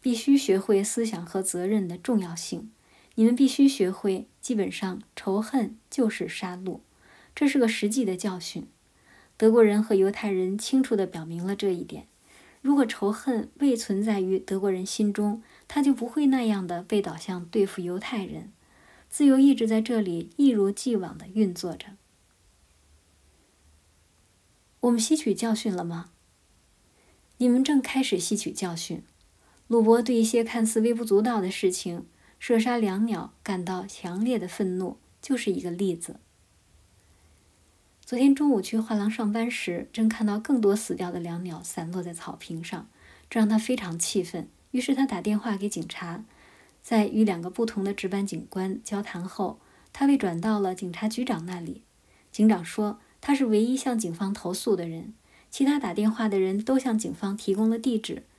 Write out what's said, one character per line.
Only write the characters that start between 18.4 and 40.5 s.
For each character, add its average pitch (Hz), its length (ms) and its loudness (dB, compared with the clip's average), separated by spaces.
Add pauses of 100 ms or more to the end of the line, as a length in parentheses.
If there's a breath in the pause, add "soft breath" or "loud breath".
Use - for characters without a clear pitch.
自 - 180 2
由 262 120 8
意 277 140 8
志 226 140 2
在 220 140 4
这 226 200 0
里 170 360 -4
一 277 140 6
如 202 200 4
既 233 240 -2
往 185 240 -4
地 - 160 -18
运 208 180 4
作 175 220 -6
着。 - 140 -16 (3000)
我 240 100 4
们 233 100 4
吸 311 160 2
取 220 180 0
教 226 180 -2
训 214 220 -2
了 180 100 -4
吗？ 170 260 -8 (1300 soft breath)
你 247 100 2
们 247 160 4
正 285 180 4
开 - 180 -2
始 233 180 0
吸 175 180 -2
取 - 160 -6
教 170 240 -6
训。 165 260 -10 (640 soft breath)
鲁 226 160 4
伯 226 180 8
对 240 140 0
一 226 80 4
些 226 220 2
看 226 200 0
似 220 160 2
微 233 140 2
不 233 100 -4
足 208 160 4
道 226 200 0
的 185 100 -2
事 190 200 0
情， 175 360 -8 (320 soft breath)
射 226 220 2
杀 240 180 0
两 208 260 0
鸟， 185 380 -4
感 185 220 -4
到 185 200 -4
强 196 400 -6
烈 247 140 0
的 180 80 -4
愤 185 320 -2
怒， 185 200 -6 (220)
就 - 160 -2
是 226 140 -2
一 180 100 -2
个 175 100 -6
例 180 260 -2
子。 - 240 -12 (1900 soft breath)
昨 247 120 -4
天 277 160 6
中 294 160 2
午 220 100 4
去 220 180 -2
画 220 160 -2
廊 208 160 0
上 220 220 -2
班 226 180 -2
时， - 420 -6
正 220 160 2
看 220 180 0
到 208 120 0
更 247 220 0